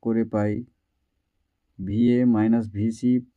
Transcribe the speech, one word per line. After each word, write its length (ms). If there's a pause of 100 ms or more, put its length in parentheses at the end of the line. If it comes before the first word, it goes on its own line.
করে 200 (100)
পাই 180 (1300)
ভিএ 400 (160)
মাইনাস 300 (100)
ভিসি 380 (240)